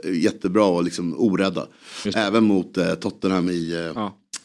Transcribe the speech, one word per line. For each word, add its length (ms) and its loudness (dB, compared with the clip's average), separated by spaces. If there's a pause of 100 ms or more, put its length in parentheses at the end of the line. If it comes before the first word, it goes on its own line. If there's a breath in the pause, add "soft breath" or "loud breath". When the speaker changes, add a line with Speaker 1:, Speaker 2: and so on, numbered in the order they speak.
(120)
Speaker 1:
jättebra 520 2
och 200 2
liksom 340 -4
orädda. 480 2 (380 loud breath)
Speaker 2:
Just 120 -2
det. 60 0
Speaker 1:
Även 220 4
mot, 320 2
eh, 180 2
Tottenham 540 -2
i, 240 -4
eh, 60 -4
Speaker 3:
Ja. 400 -8 (260)